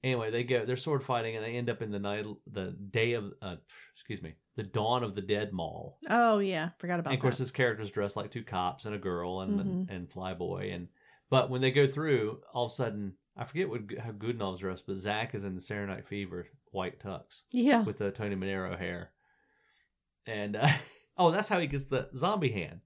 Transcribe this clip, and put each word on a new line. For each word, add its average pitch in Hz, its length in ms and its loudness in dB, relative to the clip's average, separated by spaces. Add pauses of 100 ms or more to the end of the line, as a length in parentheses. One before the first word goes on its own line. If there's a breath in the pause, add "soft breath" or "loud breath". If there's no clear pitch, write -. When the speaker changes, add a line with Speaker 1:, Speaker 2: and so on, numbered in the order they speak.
Speaker 1:
Anyway, 120 280 0
they 117 140 2
go, 120 200 2
they're 123 120 0
sword 143 280 0
fighting, 113 320 0
and 107 80 -4
they 117 120 -4
end 120 120 0
up 113 140 -2
in 107 80 -4
the 101 80 -2
night, 101 260 -2 (220)
the 95 240 -4 (200)
day 117 240 2
of, 104 180 -4 (100)
uh, 92 140 -6 (380 loud breath)
excuse - 280 -10
me, 80 120 -12 (220)
the 113 60 -4
Dawn 110 420 2
of 101 100 -4
the 101 80 -2
Dead 101 300 0
Mall. 80 460 -6 (100)
Speaker 2:
Oh, 226 300 6
yeah. 180 400 0
Forgot 175 220 0
about 147 100 -2
Speaker 1:
And 127 80 2
of 127 40 -2
course, 123 160 4
Speaker 2:
that. 131 60 0
Speaker 1:
this 120 60 -4
character's 110 400 2
dressed 101 260 -2
like 104 140 -4
two - 140 -8
cops 90 420 -2
and 107 80 -4
a 104 40 -4
girl 90 440 -2
and, 104 180 2
Speaker 2:
Mm-hmm. 131 320 0
Speaker 1:
and 90 160 -6
Flyboy. 90 680 -4
And, 90 140 -8 (420 soft breath)
but - 200 4
when 127 100 0
they 131 120 6
go 143 140 8
through, 135 540 2 (140)
all 123 120 2
of 113 60 -8
a - 20 -14
sudden, 104 400 -2 (220)
I 117 80 -6
forget 180 240 -2
what, 117 140 -4 (200)
how 113 100 -6
Goodenough's 104 480 -2
dressed, 92 260 -4
but 98 100 -2
Zach 104 380 -2
is 101 100 -4
in 98 100 -4
the 92 60 -6
Saturday 101 320 -4
Night - 140 -8
Fever 92 400 -6 (240)
white 92 300 -4
tux. - 500 -10
Speaker 2:
Yeah. 247 320 6
Speaker 1:
With 110 160 -2
the 101 140 2
Tony 104 240 -2
Manero 95 420 -2
hair. 87 320 -6 (1160)
And, 104 300 -4
uh, 123 120 4 (240 loud breath)
<laughs> - 240 -18
oh, 175 160 8
that's 208 160 0
how 190 100 4
he 170 80 2
gets 139 200 -2
the 127 300 0
zombie 160 360 2
hand. 85 340 -4